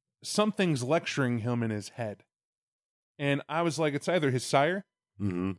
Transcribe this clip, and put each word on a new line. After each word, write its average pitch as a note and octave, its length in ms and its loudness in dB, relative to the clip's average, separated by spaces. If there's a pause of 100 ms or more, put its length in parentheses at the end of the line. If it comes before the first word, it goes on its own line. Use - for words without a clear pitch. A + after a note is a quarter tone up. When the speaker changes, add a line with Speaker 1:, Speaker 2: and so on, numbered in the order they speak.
(220)
Speaker 1:
something's F#3+ 600 2
lecturing B2+ 580 0
him A#2+ 220 -2
in A2+ 80 -2
his G#2 200 -6
head. A2 340 -10 (920)
And C#3+ 300 0
I D#3+ 140 -2
was D#3 160 0
like, D3+ 160 0
"It's C#3+ 140 -6
either E3 220 2
his B2 140 0
sire, E3+ 400 2 (360)
Speaker 2:
Mm-hmm. F#2+ 380 0